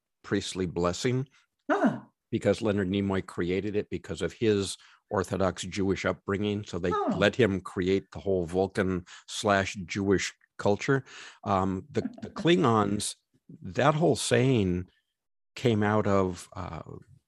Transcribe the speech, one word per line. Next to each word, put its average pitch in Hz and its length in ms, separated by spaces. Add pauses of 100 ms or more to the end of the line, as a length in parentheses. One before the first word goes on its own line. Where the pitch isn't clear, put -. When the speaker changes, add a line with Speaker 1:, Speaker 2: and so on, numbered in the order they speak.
(240)
Speaker 1:
priestly 95 420
blessing, 87 640 (420)
Speaker 2:
Huh. 294 280 (320)
Speaker 1:
because 104 320
Leonard 101 260
Nimoy 98 380
created 95 500
it 101 140
because 82 320
of 85 100
his 101 460 (320)
Orthodox 95 520
Jewish 95 440
upbringing. 101 580
So - 140
they 90 140
Speaker 2:
Oh. 381 260
Speaker 1:
let 101 180
him 98 240
create 95 520
the - 80
whole 92 260
Vulcan 92 580 (220)
slash 98 580
Jewish 98 480 (260)
culture. 131 460 (400)
Um, 95 480
the, 110 100 (200)
the - 80
Speaker 2:
<laughs> - 100
Speaker 1:
Klingons, 113 760 (480)
that 120 320
whole 151 220
saying 110 720 (680)
came 110 260
out 104 240
of, 95 480
uh, 85 280 (460)